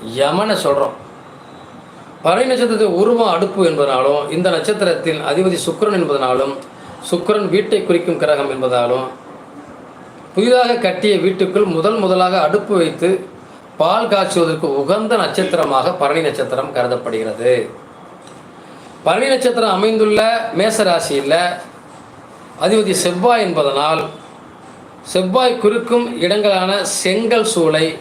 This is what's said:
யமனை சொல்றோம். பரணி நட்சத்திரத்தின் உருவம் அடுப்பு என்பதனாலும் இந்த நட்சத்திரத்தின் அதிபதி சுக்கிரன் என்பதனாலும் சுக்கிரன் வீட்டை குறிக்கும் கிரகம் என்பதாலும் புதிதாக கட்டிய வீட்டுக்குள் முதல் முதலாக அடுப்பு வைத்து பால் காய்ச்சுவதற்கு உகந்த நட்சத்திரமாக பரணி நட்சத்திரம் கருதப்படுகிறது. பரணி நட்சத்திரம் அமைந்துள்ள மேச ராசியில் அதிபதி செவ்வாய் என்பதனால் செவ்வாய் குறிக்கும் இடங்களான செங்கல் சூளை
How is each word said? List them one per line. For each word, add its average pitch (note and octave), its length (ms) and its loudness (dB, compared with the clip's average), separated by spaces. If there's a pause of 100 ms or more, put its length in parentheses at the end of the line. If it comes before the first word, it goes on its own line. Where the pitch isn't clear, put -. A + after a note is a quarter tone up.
(160)
யமனை F3 460 2
சொல்றோம். C#3+ 320 0 (1300)
பரணி G3 280 2
நட்சத்திரத்தின் A3 500 2
உருவம் A3+ 340 2
அடுப்பு F#3 340 -2
என்பதனாலும் C#3+ 540 2 (140)
இந்த F3+ 140 0
நட்சத்திரத்தின் E3 720 -2 (100)
அதிபதி F3+ 360 0
சுக்கிரன் G3 320 -2
என்பதனாலும் C3+ 560 0 (560)
சுக்கிரன் G3 440 0
வீட்டை G#3 280 0
குறிக்கும் E3+ 400 0
கிரகம் C#3 320 0
என்பதாலும் B2+ 520 0 (1300)
புதிதாக A#3+ 440 4
கட்டிய G3+ 360 2 (100)
வீட்டுக்குள் F#3 520 0
முதல் G#3 260 0
முதலாக F#3 380 2
அடுப்பு F3+ 360 0
வைத்து E3 320 0 (720)
பால் G3 320 0
காய்ச்சுவதற்கு E3 580 0 (120)
உகந்த G#3 360 0
நட்சத்திரமாக D#3+ 760 0 (100)
பரணி D3 240 0
நட்சத்திரம் - 480 -4
கருதப்படுகிறது. A#2 800 0 (1500)
பரணி A3 260 2
நட்சத்திரம் A#3+ 440 0
அமைந்துள்ள G#3+ 440 2 (380)
மேச G#3+ 300 2
ராசியில் C#3+ 520 0 (1200)
அதிபதி F#3+ 340 2 (100)
செவ்வாய் G3+ 420 2
என்பதனால் D3+ 560 0 (1080)
செவ்வாய் G#3 500 0
குறிக்கும் A#3 440 0 (140)
இடங்களான F#3+ 500 2 (300)
செங்கல் G#3+ 500 0
சூளை D#3+ 360 2 (140)